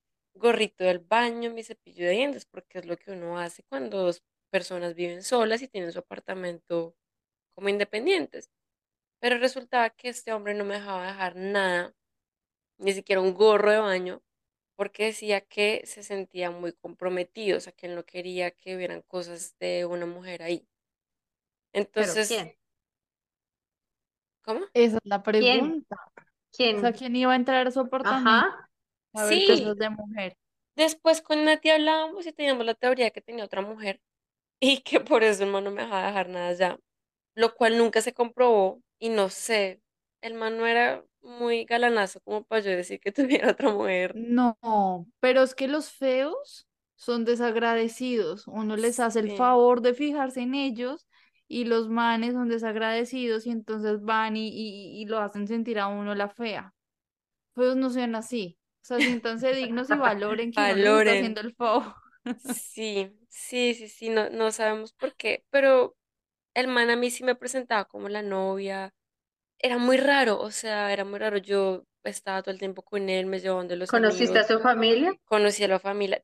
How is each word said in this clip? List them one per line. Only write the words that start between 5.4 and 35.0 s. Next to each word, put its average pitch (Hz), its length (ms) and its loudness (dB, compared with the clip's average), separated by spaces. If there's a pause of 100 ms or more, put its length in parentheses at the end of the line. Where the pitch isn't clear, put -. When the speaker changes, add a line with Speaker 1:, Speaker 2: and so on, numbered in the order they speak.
Speaker 1:
y 262 60 -14
tienen 175 240 -8
su 180 80 -10
apartamento 175 960 -8 (600)
como 196 140 -4
independientes. 214 800 -2 (720)
Pero 240 180 2
resultaba 247 520 0
que - 180 -12
este 226 240 -8
hombre 208 220 -4
no 208 100 -2
me 202 100 -6
dejaba 196 320 -8
dejar 190 300 -6
nada, 185 580 0 (840)
ni 196 140 0
siquiera 196 280 0
un 185 140 2
gorro 208 360 6
de 214 80 4
baño, 185 440 -2 (540)
porque 202 300 -4
decía 208 340 -2
que 208 440 -2
se - 180 -18
sentía 185 480 -6
muy 175 220 -8
comprometido, 180 840 -4
o - 20 -8
sea, - 120 -20
que - 140 -16
él 175 80 -10
no 170 100 -12
quería 180 460 -6
que 185 260 -14
hubieran 175 260 -8
cosas 175 560 -12
de 180 260 -4
una 175 220 -6
mujer 175 360 -14
ahí. 170 240 -6 (1300)
Speaker 2:
¿Pero 202 180 0
Speaker 1:
Entonces, 214 140 0
Speaker 2:
quién? 208 200 -4 (1900)
Speaker 1:
¿cómo? 262 320 -6
Speaker 3:
Esa 233 240 4
es - 80 -2
la 202 180 -2 (140)
Speaker 2:
¿Quién? 262 460 2
Speaker 3:
pregunta. - 140 -12 (760)
O 208 40 -2
sea, 233 120 2
Speaker 2:
¿Quién? - 20 -4
Speaker 3:
¿quién 240 220 -6
iba 254 180 4
a - 40 6
entrar 254 300 2
a 254 40 0
su 262 100 0
apartamento 262 680 2
Speaker 2:
Ajá. - 200 -12 (440)
Speaker 3:
a 214 120 -2
ver 349 180 4
Speaker 1:
Sí. - 0 -
Speaker 3:
cosas 254 340 6
de 214 140 -2
mujer? 208 460 -8 (380)
Speaker 1:
Después 320 460 4
con 302 240 0
Nati 311 240 4
hablábamos 320 580 2
y 311 60 -10
teníamos 269 320 -2
la 226 100 0
teoría 247 360 2
que 214 100 -16
tenía 226 240 -12
otra - 160 -6
mujer 214 400 -8 (300)
<laughs> - 300 -12
y 262 220 4
que - 180 2